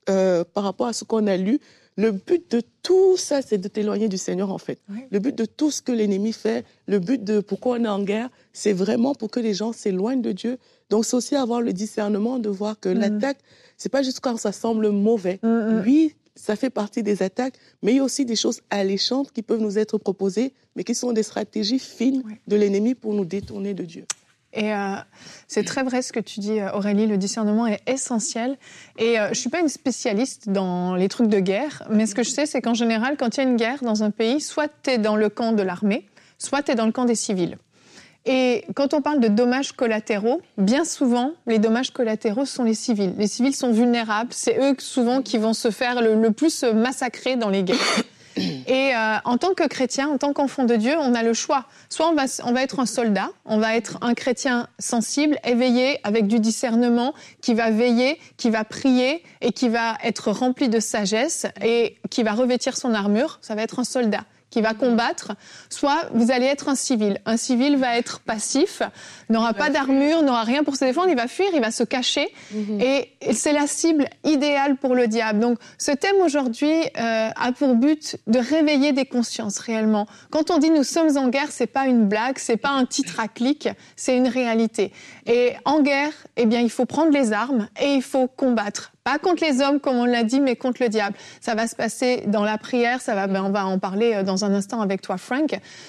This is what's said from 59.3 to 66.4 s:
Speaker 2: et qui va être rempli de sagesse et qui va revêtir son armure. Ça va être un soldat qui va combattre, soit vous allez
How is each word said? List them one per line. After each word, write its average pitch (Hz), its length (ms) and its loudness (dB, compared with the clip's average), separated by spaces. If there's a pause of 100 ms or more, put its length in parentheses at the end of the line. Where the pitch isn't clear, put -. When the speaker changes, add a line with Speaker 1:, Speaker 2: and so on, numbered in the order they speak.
Speaker 2:
et 240 140 0
qui 247 160 0
va 226 340 0
être 233 280 -2
rempli 254 360 0
de 226 140 2
sagesse 220 640 -2 (180)
et 233 320 2 (140)
qui 247 140 -2
va 214 100 0
revêtir 247 420 0
son 240 180 -2
armure. 208 480 0
Ça 220 140 -8
va 208 60 -4
être 226 180 -6
un 247 60 0
soldat 220 400 -2 (260)
qui 233 100 0
va 220 120 2
combattre, 240 600 0 (360)
soit - 440 0
vous 233 180 4
allez 254 140 2